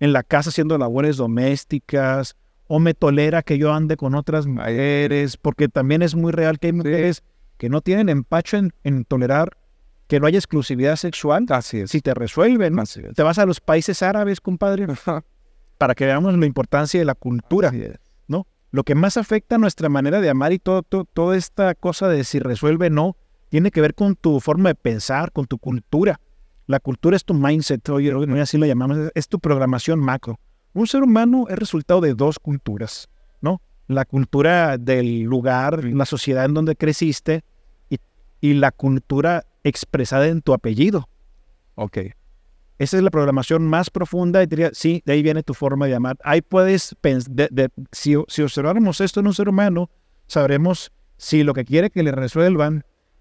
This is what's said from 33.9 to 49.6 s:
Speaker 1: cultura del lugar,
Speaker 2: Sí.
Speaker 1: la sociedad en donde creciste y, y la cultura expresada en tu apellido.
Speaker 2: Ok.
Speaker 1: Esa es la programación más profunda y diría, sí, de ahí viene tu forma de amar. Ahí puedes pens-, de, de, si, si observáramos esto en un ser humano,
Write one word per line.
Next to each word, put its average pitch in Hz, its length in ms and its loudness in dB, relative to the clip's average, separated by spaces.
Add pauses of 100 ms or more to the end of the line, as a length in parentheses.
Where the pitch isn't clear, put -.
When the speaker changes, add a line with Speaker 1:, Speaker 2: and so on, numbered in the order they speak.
Speaker 1:
cultura 143 760 2
del 120 440 0
lugar, 127 600 0
Speaker 2:
Sí. 123 100 -4
Speaker 1:
la 139 120 0
sociedad 131 400 -2
en 147 100 0
donde 156 220 0
creciste 156 680 -2 (480)
y, 139 60 -2 (440)
y 147 140 2
la 139 160 4
cultura 139 760 -2 (200)
expresada 139 640 0
en 165 140 -2
tu 139 100 2
apellido. 131 560 0 (640)
Speaker 2:
Ok. 107 240 -8 (800)
Speaker 1:
Esa 139 200 -2
es 185 40 4
la 190 80 2
programación 147 560 0
más 160 240 0
profunda 180 520 0
y 180 40 2
diría, 160 260 0
sí, 165 340 -2
de 143 80 2
ahí 151 80 2
viene 156 200 0
tu 139 120 -8
forma 139 320 -2
de 131 100 0
amar. 127 260 -4
Ahí 156 200 2
puedes 185 600 0
pens-, 131 280 0
de, 139 200 0
de, 127 200 0 (220)
si, 147 220 0 (140)
si - 140 -4
observáramos 165 580 0
esto 196 200 0
en 196 60 0
un 202 80 2
ser 202 140 0
humano, 180 420 0 (360)